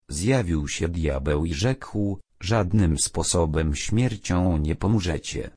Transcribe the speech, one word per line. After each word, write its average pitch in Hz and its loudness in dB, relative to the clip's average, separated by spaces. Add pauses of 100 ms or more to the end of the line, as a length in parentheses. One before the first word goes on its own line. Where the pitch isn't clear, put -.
zjawił 85 0
się 82 -2
diabeł 76 0
i 82 -2
rzekł: 101 -2 (220)
„Żadnym 92 2
sposobem 80 0
śmiercią 95 0
nie 76 0
pomrzecie”. 90 -2